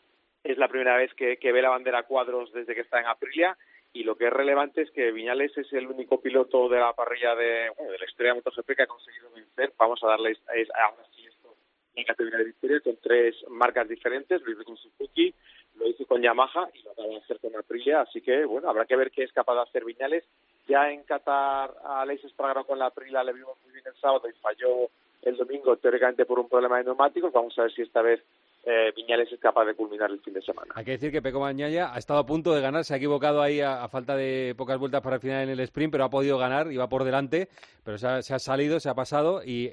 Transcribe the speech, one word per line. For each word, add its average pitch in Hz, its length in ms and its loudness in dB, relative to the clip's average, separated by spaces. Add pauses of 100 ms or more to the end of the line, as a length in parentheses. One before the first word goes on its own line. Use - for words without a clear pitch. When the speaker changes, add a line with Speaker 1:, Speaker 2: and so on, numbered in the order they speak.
(440)
Speaker 1:
es 131 140 -4
la 131 100 4
primera 127 300 2
vez 127 160 0
que, 123 240 -2
que 123 160 0
ve 127 80 4
la 131 80 4
bandera 127 340 -2
cuadros 123 480 -4
desde 117 240 -8
que 117 60 -6
está 120 180 -2
en 117 80 0
Aprilia. 151 500 0 (360)
Y 117 100 -8
lo 110 140 -4
que 120 100 2
es 120 60 0
relevante 139 480 0
es 151 100 -6
que 120 200 0
Viñales 123 460 -4
es 139 140 -8
el 127 160 -4
único 131 320 -2
piloto 127 480 2
de 123 120 4
la 120 140 4
parrilla 120 420 0
de, 117 420 0
bueno, 101 160 -10
de 92 40 -6
la 92 80 -10
historia 120 280 0
de 120 60 -6
moto 123 120 -4
G 131 120 -8
P 139 120 -4
que 131 80 4
ha 120 40 0
conseguido 120 440 -16
vencer. 117 460 -6
Vamos 117 260 4
a 113 40 4
darle 110 240 4
es-, 113 440 -2
ahora 110 300 2 (100)
sí - 120 -20
esto - 280 -20 (400)
en 120 80 -8
categoría 113 360 -4
de 113 60 0
victoria 131 360 -2
con 117 200 -4
tres 120 340 2 (140)
marcas 120 380 -2
diferentes. 131 540 -4
Lo 117 100 -8
hizo 110 140 -12
con 117 100 -18
Suzuki, - 580 -2 (440)
lo 113 100 -2
hizo 120 200 -4
con 120 140 2
Yamaha 131 520 2
y - 80 -20
lo 104 100 -20
acaba 107 160 -10
de 110 100 -8
hacer 107 220 -10
con 113 160 -8
Aprilia. 123 460 0
Así 120 180 -6
que, 131 240 2
bueno, 139 260 -4
habrá 110 160 2
que 127 120 2
ver 131 140 2
qué 131 120 -2
es 127 80 -8
capaz 127 220 0
de 120 80 0
hacer 117 240 -4
Viñales. 135 400 -4 (420)
Ya 143 240 4
en 143 120 -12
Qatar 139 720 -2 (120)
a 135 160 -4
Aleix 139 240 -4
Espargaró 135 400 -4
con 135 140 -2
la 131 80 2
Aprilia 131 360 -4
le 127 80 -4
vimos 131 320 -12
muy 127 80 -20
bien 131 160 -20
el 127 140 -16
sábado 135 260 2
y 113 140 -12
falló 123 480 0 (320)
el 123 160 0
domingo, 127 400 2
teóricamente 123 480 4
por 123 140 0
un 120 100 -2
problema 123 300 4
de 123 40 0
neumáticos. 139 480 2
Vamos 117 260 2
a 120 40 2
ver 117 100 2
si 123 120 -6
esta 113 180 0
vez, 117 200 4 (440)
eh, 113 280 4
Viñales 117 380 0
es 120 80 -12
capaz 117 240 4
de 107 100 0
culminar 107 380 -2
el 98 80 -8
fin 101 140 -14
de 95 80 -8
semana. - 340 -10
Speaker 2:
Hay 113 80 -12
que 120 80 -6
decir 135 220 -6
que 151 80 -2
Pecco 135 180 -4
Bagnaia 143 540 -2
ha 123 40 -8
estado 147 220 0
a 143 60 2
punto 160 280 2
de 147 80 4
ganar, 139 220 0
se 151 100 -8
ha 139 40 0
equivocado 147 440 2
ahí 147 200 2
a, 131 220 -2
a 117 40 -6
falta 131 300 -4
de 131 400 -2
pocas 131 200 -2
vueltas 135 240 -2
para 131 140 -2
el 123 60 -2
final 135 220 -2
en 135 60 -4
el 131 120 -4
sprint, 143 320 -2
pero 135 100 2
ha 127 60 2
podido 139 280 2
ganar, 135 360 0
iba 127 160 -2
por 131 160 0
delante, 139 420 0 (380)
pero 107 120 -8
se 117 100 -4
ha, 127 140 0
se 135 120 -8
ha 127 60 0
salido, 147 420 0
se 143 80 -4
ha 123 60 -2
pasado 147 500 0
y, 120 280 -4